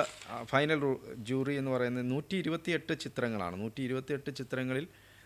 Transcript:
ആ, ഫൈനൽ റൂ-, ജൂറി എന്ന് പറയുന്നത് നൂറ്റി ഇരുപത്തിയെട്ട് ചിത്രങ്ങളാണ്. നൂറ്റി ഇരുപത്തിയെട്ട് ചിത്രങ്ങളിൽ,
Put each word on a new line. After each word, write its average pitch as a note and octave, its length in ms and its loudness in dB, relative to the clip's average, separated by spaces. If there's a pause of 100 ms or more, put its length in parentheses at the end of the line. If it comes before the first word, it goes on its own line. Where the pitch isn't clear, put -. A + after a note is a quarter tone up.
(300)
ആ, A#2 140 -6
ഫൈനൽ D3 360 4
റൂ-, C#3 340 0
ജൂറി C3 420 0
എന്ന് C3+ 160 0
പറയുന്നത് B2 400 2
നൂറ്റി D3+ 240 -2
ഇരുപത്തിയെട്ട് E3 640 0
ചിത്രങ്ങളാണ്. G#2 600 -2
നൂറ്റി A2+ 220 -4
ഇരുപത്തിയെട്ട് C3 540 -2
ചിത്രങ്ങളിൽ, C3 520 -2 (380)